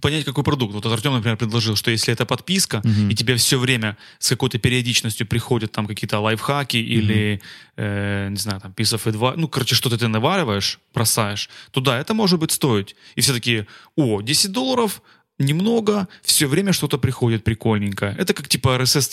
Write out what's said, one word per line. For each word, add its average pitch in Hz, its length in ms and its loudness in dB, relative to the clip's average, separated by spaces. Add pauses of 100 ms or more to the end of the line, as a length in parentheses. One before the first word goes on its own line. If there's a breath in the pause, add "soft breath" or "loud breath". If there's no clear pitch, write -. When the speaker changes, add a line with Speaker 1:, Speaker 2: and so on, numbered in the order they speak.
Speaker 1:
понять, 147 240 -2
какой 143 180 -2
продукт. 127 300 0
Вот 104 120 -6
Артем, 117 280 -2
например, 113 240 0
предложил, 110 380 0
что - 160 -2
если 113 220 0
это 113 120 -2
подписка, 135 580 -2
Speaker 2:
Мгм. 104 280 4
Speaker 1:
и 110 40 0
тебе 117 200 0
все 127 240 2
время 113 380 0 (220 loud breath)
с - 100 -2
какой-то 127 280 0
периодичностью 120 720 0
приходят 113 440 -2
там 107 160 -4
какие-то 107 320 -4
лайфхаки 120 580 0
или, 107 560 2
Speaker 2:
Мгм. - 520 -10
Speaker 1:
э, 101 460 -2
не 101 60 -6
знаю, 95 240 -6
там, 95 140 -16
piece 110 220 0
of - 80 -6
advice, 117 320 0
ну, 160 100 0
короче, 127 280 -2
что-то 117 220 0
ты 117 100 0
навариваешь, 113 720 0 (140)
бросаешь, 107 560 0 (220 loud breath)
то 135 100 -2
да, 127 180 2
это 185 160 -2
может 185 240 4
быть 156 120 0
стоить. 107 440 0 (220 loud breath)
И - 40 -2
все 127 120 4
такие: 113 340 0 (280 loud breath)
«О, 110 260 2
десять 156 300 0
долларов, 247 500 0 (380 soft breath)
немного, 202 680 2 (160 loud breath)
все - 240 2
время 180 260 2
что-то 151 240 0
приходит 123 460 0
прикольненькое». 104 760 0
Это 98 160 2
как, - 140 -10
типа, 131 220 0
R 127 140 2
S - 120 2
S, 139 180 2